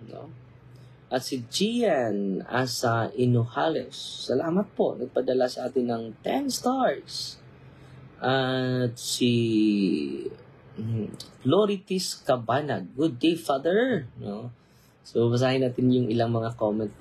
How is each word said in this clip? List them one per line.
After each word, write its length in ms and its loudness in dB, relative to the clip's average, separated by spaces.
no? 240 -14
At 160 -2
si 240 -6
Gian 960 0
Asa 680 0
Inuhales, 1160 0
salamat 480 0
po. 200 2
Nagpadala 520 0
sa 200 -6
atin 240 0
ng 100 -4
ten 280 -2
stars. 920 -2
At 760 0
si, 360 2
hmm, 320 -4
Floritis 800 0
Cabanag, 720 -2
"Good 240 -2
day, 180 2
Father." 680 0
No? 320 -10
So, 240 0
basahin 400 2
natin 240 2
yung 160 4
ilang 240 2
mga 240 -2
comment 460 0